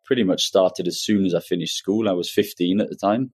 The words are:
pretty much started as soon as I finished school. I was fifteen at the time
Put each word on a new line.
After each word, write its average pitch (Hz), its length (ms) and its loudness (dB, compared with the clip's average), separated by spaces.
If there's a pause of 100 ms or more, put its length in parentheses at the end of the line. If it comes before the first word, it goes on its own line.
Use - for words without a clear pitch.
pretty 123 180 0
much 90 200 0
started 92 440 2
as - 140 -4
soon 101 240 2
as 85 100 0
I 85 60 0
finished 85 340 -4
school. 107 320 -2
I 95 60 2
was 87 180 -4
fifteen 95 480 0
at - 80 -2
the - 80 -12
time 117 380 -2